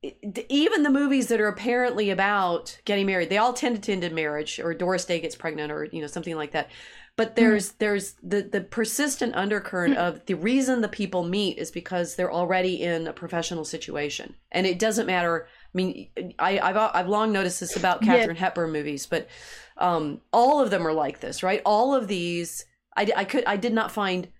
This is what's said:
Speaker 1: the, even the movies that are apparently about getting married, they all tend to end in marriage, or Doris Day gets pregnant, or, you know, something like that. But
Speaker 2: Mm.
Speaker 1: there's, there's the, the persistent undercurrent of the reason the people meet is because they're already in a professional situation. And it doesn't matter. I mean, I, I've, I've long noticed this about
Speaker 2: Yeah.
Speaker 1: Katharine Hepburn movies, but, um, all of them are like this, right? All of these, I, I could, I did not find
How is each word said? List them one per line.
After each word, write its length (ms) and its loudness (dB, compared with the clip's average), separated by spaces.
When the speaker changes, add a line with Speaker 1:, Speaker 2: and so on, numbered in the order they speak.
Speaker 1:
the, 460 -10
even 360 4
the 60 4
movies 380 4
that 120 2
are 80 4
apparently 600 0
about 760 0
getting 220 2
married, 240 2
they 80 2
all 160 4
tend 280 0
to 100 -2
end 120 -2
in 100 -4
marriage, 460 -4
or 140 -2
Doris 320 0
Day 140 0
gets 140 -6
pregnant, 380 -6
or, 120 -4
you 160 -8
know, 60 -6
something 300 -6
like 160 -6
that. 180 -2
But 160 0
Speaker 2:
Mm. 40 -2
Speaker 1:
there's, 360 4
there's 400 -2
the, 200 -2
the 180 -2
persistent 720 -2
undercurrent 640 0
of 300 -2
the 80 0
reason 480 2
the 60 0
people 360 -4
meet 320 -2
is 140 -8
because 440 -4
they're 160 -2
already 520 0
in 240 -2
a 80 -8
professional 500 -6
situation. 680 -8
And 140 2
it 120 0
doesn't 280 0
matter. 420 0
I 280 -14
mean, 320 -2
I, 200 2
I've, 180 2
I've 320 2
long 240 2
noticed 280 0
this 140 -6
about 300 2
Speaker 2:
Yeah. 140 6
Speaker 1:
Katharine 180 2
Hepburn 340 -2
movies, 360 -4
but, 220 -4
um, 420 0
all 280 6
of 100 4
them 160 0
are 60 2
like 280 -2
this, 220 -8
right? 220 2
All 300 4
of 140 2
these, 560 -4
I, 200 2
I 80 0
could, 220 0
I 100 0
did 180 0
not 160 2
find 380 -2